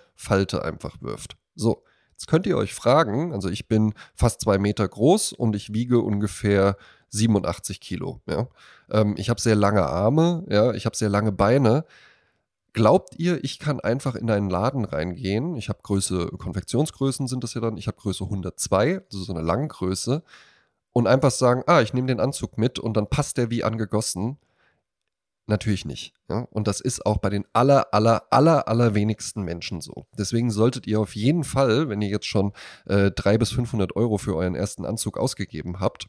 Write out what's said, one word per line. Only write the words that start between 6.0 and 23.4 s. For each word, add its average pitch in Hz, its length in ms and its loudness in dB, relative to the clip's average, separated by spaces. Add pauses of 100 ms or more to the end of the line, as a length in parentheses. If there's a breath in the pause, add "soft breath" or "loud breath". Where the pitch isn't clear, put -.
ungefähr 101 760 0 (320 soft breath)
siebenundachtzig 104 720 0
Kilo, - 480 -10
ja. 110 180 -2 (440 soft breath)
Ähm, 104 260 2
ich 98 140 -4
hab 117 100 -2
sehr 113 140 4
lange 101 320 4
Arme, 151 640 2
ja, 107 240 4
ich 101 100 -6
hab 110 120 -4
sehr 107 120 0
lange 104 240 2
Beine. 120 540 4 (880 soft breath)
Glaubt 117 440 4
ihr, 170 240 0
ich - 160 -8
kann 147 220 -4
einfach 120 360 -2
in 113 140 -2
einen 101 200 2
Laden 110 340 0
reingehen? 98 720 -4
Ich 110 140 -8
hab - 120 -6
Größe, 92 440 -2
Konfektionsgrößen 131 1000 -4
sind 127 160 -6
das 117 120 -8
ja 113 80 -6
dann, 113 160 -4
ich 104 100 -8
hab - 80 -4
Größe 95 320 -6
hundertzwei, 104 760 0
also 95 180 -10
so 98 80 -8
eine 82 100 -6
Langgröße, 95 800 -2 (720 soft breath)
und 120 140 2
einfach 123 240 4
sagen, 123 360 2
"Ah, 165 140 6
ich 117 140 0
nehm 127 120 0
den 127 140 0
Anzug 131 380 -4
mit", 113 200 0
und 110 200 -2
dann 104 100 -2
passt - 300 -4
der 120 100 0